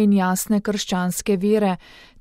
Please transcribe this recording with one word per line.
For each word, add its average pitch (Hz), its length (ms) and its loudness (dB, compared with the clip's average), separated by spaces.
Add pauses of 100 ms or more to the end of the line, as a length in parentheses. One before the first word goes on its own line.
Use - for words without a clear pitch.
in 202 100 4
jasne 190 480 0
krščanske 196 760 -2
vere 202 400 0 (440)